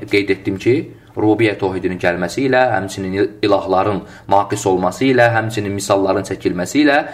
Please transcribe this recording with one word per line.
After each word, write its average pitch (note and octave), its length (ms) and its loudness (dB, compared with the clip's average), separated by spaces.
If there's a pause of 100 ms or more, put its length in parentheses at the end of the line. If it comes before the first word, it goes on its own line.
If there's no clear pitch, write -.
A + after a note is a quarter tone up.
qeyd G2+ 260 0
etdim F#2+ 260 -6
ki, A#2 140 2 (420)
rububiyyə G#2+ 440 2
tövhidinin F#2 400 -4
gəlməsi F2+ 460 -2
ilə, B2+ 160 4 (100)
həmçinin F#2+ 440 -4
il-, G#2 140 0 (140)
ilahların F#2+ 580 0 (260)
naqis G2+ 380 0
olması F#2 420 0
ilə, A#2+ 240 4
həmçinin A2 400 -2
misalların G2 560 0
çəkilməsi F#2 560 -2
ilə C#3+ 140 4 (160)